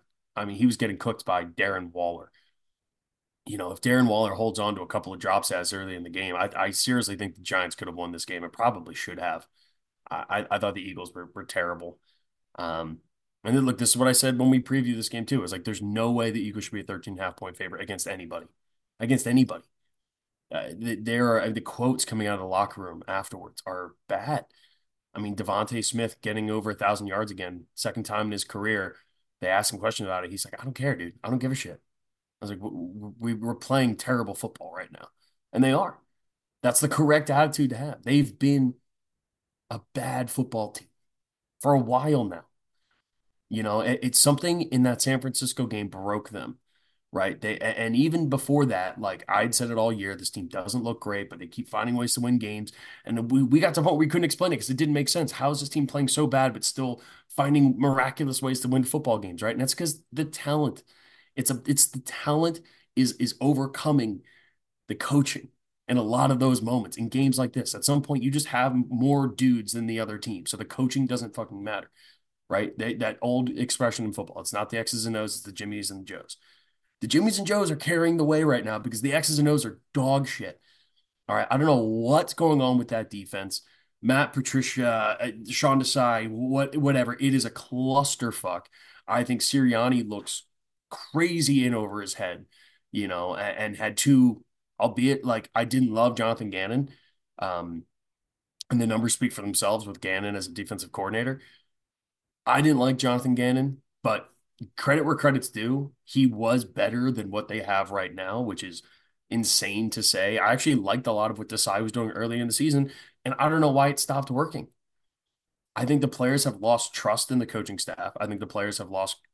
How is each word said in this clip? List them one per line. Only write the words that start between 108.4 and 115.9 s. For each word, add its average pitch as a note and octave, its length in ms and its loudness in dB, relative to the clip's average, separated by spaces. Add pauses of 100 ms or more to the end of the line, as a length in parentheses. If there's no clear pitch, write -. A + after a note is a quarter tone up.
which G2+ 220 -6
is F2 200 -12 (460)
insane G#2+ 640 0
to A2 120 -6
say. G2+ 340 2
I G#2 160 4
actually C3+ 220 2
liked A2 320 0
a A#2 40 0
lot G#2+ 200 0
of G#2 60 -8
what G#2+ 120 -10
Desai G#2+ 320 0
was A2 100 -4
doing A2+ 200 -4
early A#2 280 -4
in A#2+ 80 -2
the A2+ 60 -2
season, C#3 380 4 (340)
and C3 140 -2
I D3 100 4
don't D#3+ 120 2
know D3 100 6
why C#3 180 6
it C#3+ 100 -4
stopped C3+ 320 -2
working. C#3+ 360 -4 (1080)
I B2 100 -2
think C#3 160 4